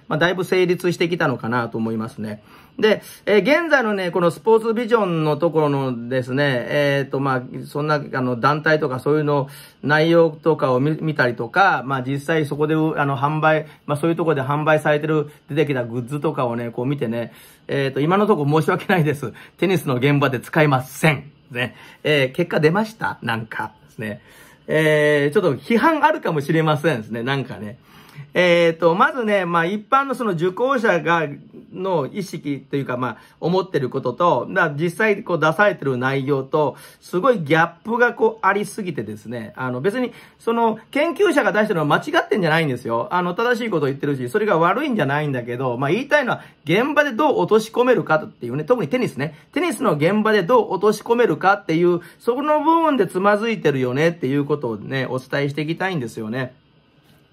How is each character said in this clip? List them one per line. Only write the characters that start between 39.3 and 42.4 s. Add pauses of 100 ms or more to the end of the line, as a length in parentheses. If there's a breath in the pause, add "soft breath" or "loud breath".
あ
の、
別
に (260 loud breath)
そ
の (120)
研
究
者
が
出
し
て
る
の
は
間
違
っ
て
ん